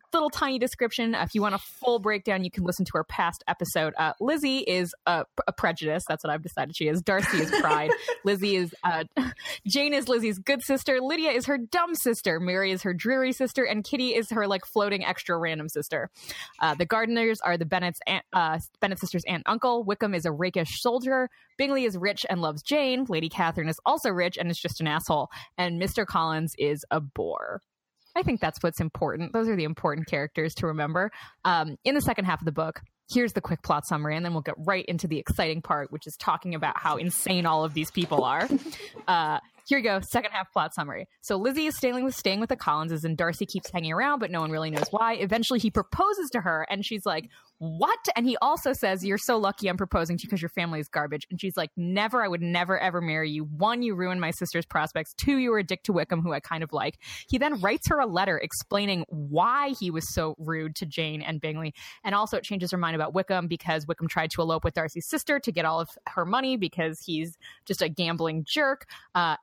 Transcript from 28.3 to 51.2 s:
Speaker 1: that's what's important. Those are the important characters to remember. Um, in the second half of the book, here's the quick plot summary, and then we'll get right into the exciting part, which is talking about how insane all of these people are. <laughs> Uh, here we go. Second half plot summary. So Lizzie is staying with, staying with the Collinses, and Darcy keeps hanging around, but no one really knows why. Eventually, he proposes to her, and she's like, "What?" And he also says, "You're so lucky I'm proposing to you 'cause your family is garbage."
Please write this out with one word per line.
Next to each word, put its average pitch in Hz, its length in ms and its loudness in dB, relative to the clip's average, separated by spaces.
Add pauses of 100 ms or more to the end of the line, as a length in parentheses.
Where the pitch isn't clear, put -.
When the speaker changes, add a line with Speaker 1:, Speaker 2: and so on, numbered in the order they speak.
Speaker 1:
that's 160 220 -2
what's 170 180 0
important. 160 520 -2
Those 226 140 2
are 220 80 2
the 170 100 0
important 156 420 -2
characters 151 480 -2
to 165 120 -2
remember. 156 440 0 (340)
Um, 160 400 2
in 269 80 4
the 294 80 4
second 214 240 0
half 170 160 2
of 165 40 -4
the 160 60 0
book, 160 300 -2 (300)
here's 240 220 4
the 196 80 0
quick - 200 -4
plot 147 240 0
summary, 151 300 -2
and 170 100 -2
then 170 80 0
we'll 160 80 0
get 151 160 -4
right 185 280 0
into 175 220 -2
the 156 120 0
exciting 160 420 0
part, 147 300 -2
which 151 160 -10
is 151 120 -14
talking 170 360 -2
about 151 220 0
how 151 200 0
insane 175 480 0
all 160 180 4
of 156 120 -2
these 156 160 -2
people 156 320 2
are. 151 300 0
<laughs> 269 60 4 (480)
Uh, 156 320 2 (280)
here 277 100 2
we 240 60 0
go. 202 180 2
Second 214 300 -2
half 190 200 -4
plot 165 220 0
summary. 143 340 -6 (140)
So 202 160 -2
Lizzie 269 300 2
is 302 100 -2
staying 254 260 0
with, 262 120 -2
staying 196 240 0
with 226 100 -2
the 254 60 2
Collinses, 156 480 0
and 160 120 0
Darcy 175 300 0
keeps - 260 -6
hanging 165 220 -4
around, 277 240 2
but 214 140 -2
no 170 100 -2
one 156 80 -2
really 156 220 -2
knows 151 180 0
why. 226 240 2
Eventually, 220 460 0
he 220 100 2
proposes 370 640 0
to 240 100 -2
her, 160 300 0
and 202 120 -4
she's 208 220 -6
like, 170 240 -2 (300)
"What?" 170 400 0 (160)
And 233 100 2
he 254 160 4
also 277 320 2
says, 190 320 0
"You're 196 140 2
so 233 180 2
lucky 202 300 0
I'm 180 100 0
proposing 175 400 0
to - 60 -6
you - 60 -10
'cause 185 120 0
your 165 80 -4
family 170 300 -2
is 147 80 -6
garbage." 147 420 -2